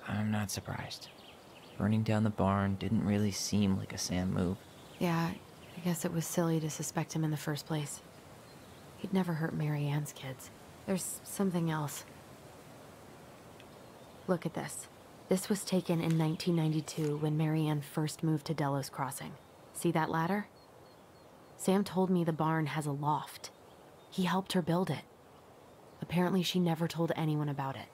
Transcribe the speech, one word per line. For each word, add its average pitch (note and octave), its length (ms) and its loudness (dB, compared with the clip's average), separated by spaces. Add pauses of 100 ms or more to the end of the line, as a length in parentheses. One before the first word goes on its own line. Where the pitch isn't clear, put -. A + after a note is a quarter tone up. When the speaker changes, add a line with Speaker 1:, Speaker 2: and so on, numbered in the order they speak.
Speaker 1:
I'm G#2+ 240 0
not G#2+ 180 0
surprised. - 600 -6 (680)
Burning A2 260 4
down G#2+ 200 4
the G#2+ 80 4
barn G2 480 4
didn't F#2+ 260 2
really G#2 260 4
seem G2 460 2
like G#2 160 -6
a - 40 -8
Sam F#2 360 0
move. F#2+ 240 2 (400)
Speaker 2:
Yeah, E3 320 0 (480)
I - 40 -10
guess F3 240 -2
it F3 60 0
was E3 140 -2
silly E3 340 2
to D#3 100 -2
suspect D3+ 440 -4
him D#3+ 100 0
in D#3 80 2
the D3+ 60 -2
first C#3+ 300 -4
place. D3 340 -4 (960)
He'd F#3+ 160 -6
never F3 200 2
hurt D#3+ 200 -2
Mary D3 320 0
Ann's D3 280 0
kids. - 360 -12 (360)
There's - 380 -4
something F3 460 0
else. D3+ 340 -2 (2250)
Look F3+ 180 0
at D#3+ 80 -4
this. - 340 -8 (400)
This F#3 200 2
was G3+ 160 2
taken F3 380 2
in E3 160 4
nineteen D#3+ 380 2
ninety-two D#3 640 2
when D3+ 200 2
Mary D#3 300 4
Ann D3+ 140 2
first D3+ 420 -2
moved D#3 240 2
to D#3 80 -2
Delos C#3 340 0
Crossing. C#3+ 440 -6 (400)
See - 180 0
that D#3+ 180 2
ladder? E3 380 0 (1080)
Sam G3 260 4
told F#3 260 2
me F3+ 140 4
the E3 100 2
barn D#3 320 2
has D3 220 -2
a D3 40 -2
loft. C#3+ 600 -2 (580)
He F#3+ 140 0
helped F3+ 300 0
her F3+ 100 4
build F3 260 2
it. C3+ 140 -2 (1000)
Apparently F3+ 400 2
she F#3 180 0
never E3 280 2
told E3 280 0
anyone D3+ 340 0
about C#3 260 -4
it. A#2 180 -10